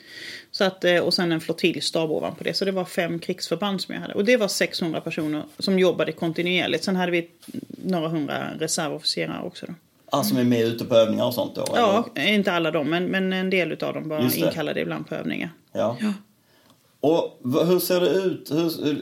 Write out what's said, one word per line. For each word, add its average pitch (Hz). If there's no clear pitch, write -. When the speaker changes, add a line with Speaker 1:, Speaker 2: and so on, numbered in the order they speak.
Speaker 1:
Så -
att, 190
eh, 175
och 165
sen 175
en 160
flottiljstab 165
ovanpå -
det. 160
Så 190
det 196
var 185
fem 170
krigsförband 185
som -
jag -
hade. -
Och 202
det 247
var 208
sexhundra 170
personer 156
som 190
jobbade 160
kontinuerligt. 165
Sen 190
hade 180
vi 170
några 170
hundra 143
reservofficerare 156
också -
då. -
Speaker 2:
Ah, 139
som -
är 123
med 120
ute 113
på 113
övningar 110
och 117
sånt -
då, -
Speaker 1:
Ja, 226
Speaker 2:
eller? 185
Speaker 1:
inte 202
alla 165
dem, 151
men, 175
men 185
en 185
del 175
utav 151
dem 151
var 156
Speaker 2:
Just -
det. 175
Speaker 1:
inkallade 147
ibland 156
på -
övningar. -
Speaker 2:
Ja. 104
Speaker 1:
Ja. -
Speaker 2:
Och 160
v-, 143
hur 180
ser 180
det 175
ut? 180
Hur, 147